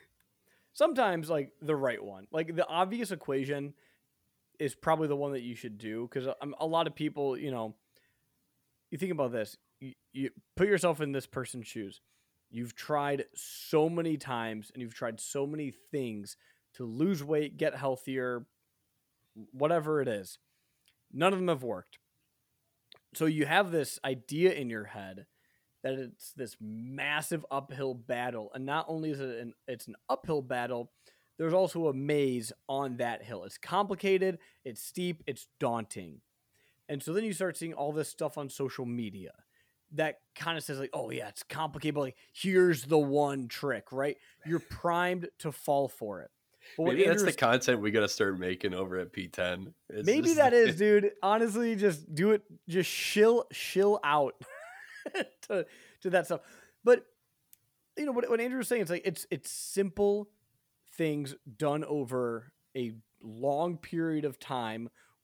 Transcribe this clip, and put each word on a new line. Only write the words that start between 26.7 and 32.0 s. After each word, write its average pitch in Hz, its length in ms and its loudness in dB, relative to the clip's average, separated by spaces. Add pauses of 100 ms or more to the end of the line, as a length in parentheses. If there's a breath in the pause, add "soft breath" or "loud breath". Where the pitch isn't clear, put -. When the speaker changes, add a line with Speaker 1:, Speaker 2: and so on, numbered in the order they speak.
Speaker 1:
uphill 135 440 -4
battle. 120 600 -4
And 131 120 -6
not 151 220 0
only 160 220 -2
is 139 100 -4
it 131 180 -6
an, 117 140 -10 (140)
it's 123 200 -8
an 110 100 -16 (120)
uphill 160 340 0
battle, 123 480 -4 (460 soft breath)
there's 160 180 0
also 170 340 4
a 135 60 2
maze 135 580 2 (160)